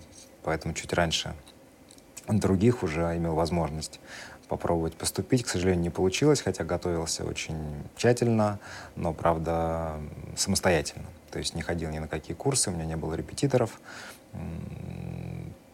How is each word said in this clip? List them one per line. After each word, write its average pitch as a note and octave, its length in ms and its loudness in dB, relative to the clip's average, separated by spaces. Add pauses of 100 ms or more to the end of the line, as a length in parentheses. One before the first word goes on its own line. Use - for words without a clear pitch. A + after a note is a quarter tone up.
(420)
поэтому - 320 -2
чуть - 180 -6
раньше D#3 420 2 (920)
других G2 560 4
уже E2+ 340 0
имел E2 200 0
возможность D#2 640 0 (480)
попробовать - 480 0
поступить. - 480 0
К - 40 -6
сожалению, F2+ 340 4
не E2+ 80 0
получилось, G2 500 4
хотя F2+ 240 -2
готовился E2 600 -2
очень D#2+ 360 -6 (360)
тщательно, A2+ 600 4 (380)
но, E2+ 160 -2
правда, E2 880 0 (360)
самостоятельно. D#2+ 720 2 (240)
То - 80 -6
есть - 160 -4
не E2 80 -4
ходил E2 280 -2
ни D#2 100 -4
на D#2 80 -6
какие D#2+ 260 -6
курсы, C3+ 360 0
у - 20 -2
меня E2 140 -2
не D#2+ 100 -2
было D#2+ 180 -2
репетиторов. A#2+ 640 0 (520)
М, G1+ 1200 -10 (200)